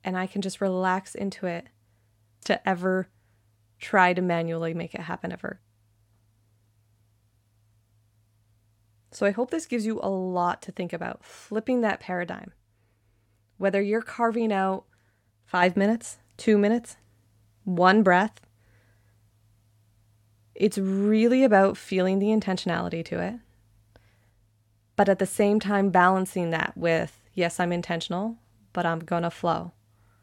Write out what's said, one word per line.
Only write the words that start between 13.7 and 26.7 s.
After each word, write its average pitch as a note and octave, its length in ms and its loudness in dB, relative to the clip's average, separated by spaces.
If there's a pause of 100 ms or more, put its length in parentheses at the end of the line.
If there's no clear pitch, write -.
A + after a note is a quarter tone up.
you're G#3 220 0
carving A3+ 500 -2
out F#3+ 320 -2 (600)
five F3+ 300 2
minutes, G#3+ 420 0 (180)
two G#3+ 220 4
minutes, A3 380 0 (680)
one F#3 400 4
breath, F#3 380 4 (2250)
it's G3 200 0
really G#3+ 680 4
about G3 320 6
feeling F#3+ 420 0
the G3 80 0
intentionality F3 760 -2
to F3 160 -6
it, G3 160 -6 (1600)
but G3+ 120 4
at F#3+ 120 2
the F#3+ 60 0
same G#3 340 2
time G3 300 0
balancing F3+ 600 2
that - 260 -4